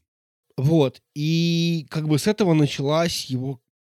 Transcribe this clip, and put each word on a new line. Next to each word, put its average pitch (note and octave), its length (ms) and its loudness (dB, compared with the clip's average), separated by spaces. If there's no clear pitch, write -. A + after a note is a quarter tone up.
Вот. C#3 440 2
И E3 760 0
как D#3 180 -4
бы D3+ 100 2
с - 80 -2
этого G#3 280 2
началась D3+ 720 0
его, C3 340 -6